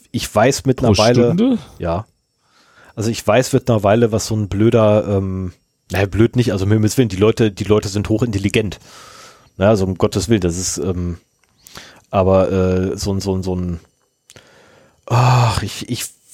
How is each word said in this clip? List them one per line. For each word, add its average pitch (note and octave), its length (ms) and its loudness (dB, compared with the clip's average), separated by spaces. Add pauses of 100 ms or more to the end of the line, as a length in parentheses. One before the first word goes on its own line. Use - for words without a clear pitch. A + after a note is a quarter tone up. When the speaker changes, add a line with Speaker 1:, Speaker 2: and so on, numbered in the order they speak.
(120)
Speaker 1:
ich - 200 -8
weiß A#2 300 0
Speaker 2:
Pro C3+ 60 -2
Speaker 1:
mittlerweile, A#2+ 560 2 (100)
Speaker 2:
Stunde? A#3 240 0 (220)
Speaker 1:
ja. F#2+ 260 -6 (880)
Also A2+ 160 -4
ich - 160 -8
weiß A#2+ 260 2
mittlerweile, A2 600 2
was A2 160 -2
so A2 80 -4
ein G#2 120 -2
blöder, G#2+ 600 2
ähm, F#2+ 460 -4 (360)
naja, F#2 160 -2
blöd G2+ 300 0
nicht, A#2 160 0
also G2 140 -2
um G2+ 40 2
Himmels G#2+ 280 2
Willen, B2 100 2
die F#2+ 80 -8
Leute, A2 340 2
die F#2+ 140 -8
Leute G#2 240 2
sind G2+ 200 -4
hochintelligent. G#2+ 720 -2 (800)
Na, G2 140 2
also G2 160 2
um F#2 120 -4
Gottes G#2 300 -2
Willen, A2+ 120 2
das F2 160 -2
ist, F#2 220 -6
ähm, F2 400 -6 (960)
aber, F#2+ 400 2
äh, F#2 440 0
so G2+ 160 -4
ein, G2 80 -4
so F#2+ 140 -2
ein, F#2 80 -4
so F#2 140 -4
ein, F2+ 240 -6 (1300)
ach, B2 520 2
ich, - 280 -10
ich A#2 140 -8 (300)